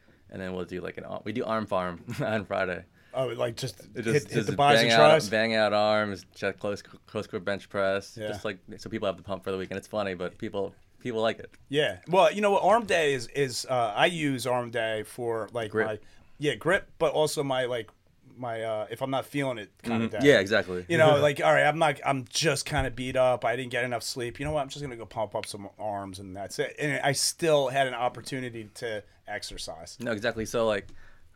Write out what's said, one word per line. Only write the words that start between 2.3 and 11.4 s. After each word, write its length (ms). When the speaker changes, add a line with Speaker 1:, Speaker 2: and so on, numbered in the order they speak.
Speaker 1:
Friday. 380
Speaker 2:
Oh, 140
like, 280
just 240
Speaker 1:
It 80
Speaker 2:
hit, 0
Speaker 1:
just, 240
Speaker 2:
hit 80
Speaker 1:
just 140
Speaker 2:
the 80
buys 220
and 100
Speaker 1:
bang 100
out, 100
Speaker 2:
tries? 200
Speaker 1:
bang 260
out 180
arms, 520
check 240
close, 220
close 460
grip 180
bench 240
press, 500
Speaker 2:
Yeah. 80
Speaker 1:
just, 160
like, 140
so 120
people 160
have 120
the 60
pump 200
for 80
the 60
weekend. 200
It's 100
funny, 280
but 220
people, 380
people 220
like 180
it. 100